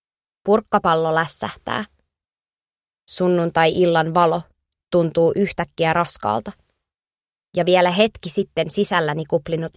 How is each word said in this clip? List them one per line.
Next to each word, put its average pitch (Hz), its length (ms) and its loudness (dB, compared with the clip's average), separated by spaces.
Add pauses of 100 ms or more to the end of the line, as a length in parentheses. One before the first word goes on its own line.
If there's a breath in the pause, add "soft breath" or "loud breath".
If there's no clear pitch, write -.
(440)
Purkkapallo 170 720 2
lässähtää. - 720 -4 (1300)
Sunnuntai-illan 170 1040 2
valo 170 280 2 (480)
tuntuu 165 460 2
yhtäkkiä 165 560 -2
raskaalta. - 600 -4 (1040)
Ja 170 100 0
vielä 180 240 2
hetki 208 400 -2
sitten 165 400 -4
sisälläni 160 540 -2
kuplinut 160 520 -4